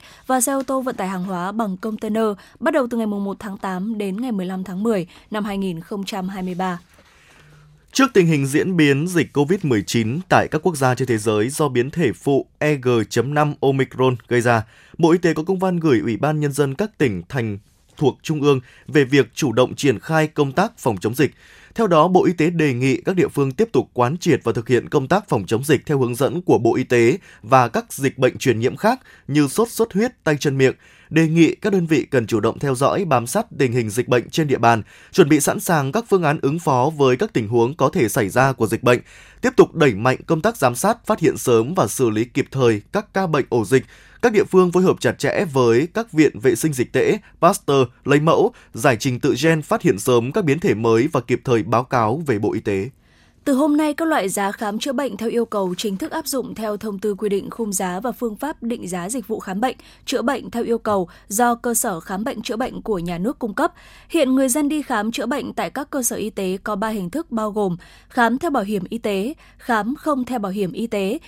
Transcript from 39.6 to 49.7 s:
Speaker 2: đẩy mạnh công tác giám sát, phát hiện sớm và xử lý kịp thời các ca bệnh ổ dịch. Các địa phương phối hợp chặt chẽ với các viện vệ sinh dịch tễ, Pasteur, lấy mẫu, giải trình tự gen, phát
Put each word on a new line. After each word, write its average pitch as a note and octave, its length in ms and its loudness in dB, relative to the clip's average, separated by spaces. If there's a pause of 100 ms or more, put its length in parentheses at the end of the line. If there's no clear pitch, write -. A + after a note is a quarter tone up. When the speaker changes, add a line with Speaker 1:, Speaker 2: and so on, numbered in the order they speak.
Speaker 2:
đẩy C3+ 200 4
mạnh A2+ 220 0 (100)
công D#3+ 140 0
tác A3+ 160 0
giám B2 180 2
sát, - 320 -2
phát A3 140 0
hiện D3+ 160 2
sớm A#2+ 380 2
và E3 120 2
xử A#2 240 0
lý A2 140 0
kịp B2+ 260 -4
thời A#2 320 2 (100)
các G#3 220 -4
ca F#3+ 120 0
bệnh D3+ 220 0
ổ A2+ 160 0
dịch. B2 200 4 (380)
Các A#3 100 4
địa G#3+ 120 4
phương F#3 280 4
phối F3+ 100 4
hợp F3 180 4
chặt B2 180 0
chẽ - 340 0
với B2 420 4
các A#3 180 -6
viện D3+ 280 4
vệ B2+ 140 4
sinh D#3+ 180 -2
dịch B2+ 200 -4
tễ, C3+ 260 2 (220)
Pasteur, C#3+ 460 2 (180)
lấy C#3+ 160 4
mẫu, D#3+ 320 4 (220)
giải A#2 260 0
trình B2 200 -2
tự - 220 2
gen, D#3+ 200 2
phát A3+ 200 -2